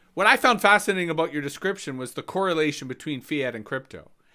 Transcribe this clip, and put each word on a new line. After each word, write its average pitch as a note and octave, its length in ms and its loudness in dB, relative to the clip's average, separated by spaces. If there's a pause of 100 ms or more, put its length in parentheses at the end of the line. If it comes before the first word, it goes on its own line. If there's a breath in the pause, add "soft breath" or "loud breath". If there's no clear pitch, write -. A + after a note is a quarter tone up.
(140)
what F#3+ 140 2
I B3+ 100 6
found B3 240 4
fascinating G3+ 480 4
about D#3 240 0
your D3 80 -4
description C#3+ 560 -6
was B2+ 160 -8
the C3+ 80 -8
correlation D#3+ 680 -2
between C3 340 -8
fiat C3 340 -4
and G#2+ 100 -12
crypto. C3 460 -10 (240 soft breath)